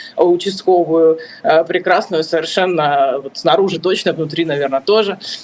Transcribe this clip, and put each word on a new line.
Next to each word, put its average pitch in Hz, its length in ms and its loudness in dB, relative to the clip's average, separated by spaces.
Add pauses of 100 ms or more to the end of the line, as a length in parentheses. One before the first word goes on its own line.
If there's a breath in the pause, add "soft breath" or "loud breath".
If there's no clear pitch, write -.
(180 loud breath)
э, - 60 2
участковую, 170 960 2 (240 loud breath)
э, 160 200 4
прекрасную 180 600 0
совершенно, 156 1000 0
вот - 140 -14
снаружи 170 420 0
точно, 185 340 -2
внутри, 160 320 -4
наверное, 139 360 -2
тоже. 202 360 0 (260 loud breath)